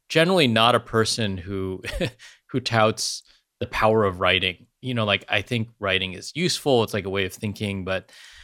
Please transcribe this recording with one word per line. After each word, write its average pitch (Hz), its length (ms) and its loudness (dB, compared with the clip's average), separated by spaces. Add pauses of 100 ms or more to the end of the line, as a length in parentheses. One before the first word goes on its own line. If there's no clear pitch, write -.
generally 165 380 4
not 113 280 4
a 117 60 2
person 110 560 -2
who, 95 440 -8 (180)
<laughs> - 480 -10
who 135 120 -4
touts 113 640 0 (360)
the - 80 -6
power 110 360 4
of 92 160 0
writing. 92 460 0 (160)
You 127 140 -6
know, 113 100 -2
like, 101 240 2
I 104 140 0
think 117 260 -4 (100)
writing 95 340 -2
is 90 220 -16
useful. 147 480 0
It's, 104 100 -6
like, 98 120 -4
a 98 40 -6
way 95 160 -2
of 90 80 -8
thinking, 98 520 -6
but 95 260 -6 (320)